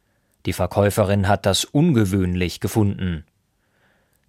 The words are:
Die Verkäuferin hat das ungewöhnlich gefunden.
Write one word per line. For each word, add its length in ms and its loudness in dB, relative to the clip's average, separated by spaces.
Die 80 -4
Verkäuferin 760 0
hat 180 0
das 200 0
ungewöhnlich 960 0
gefunden. 640 -2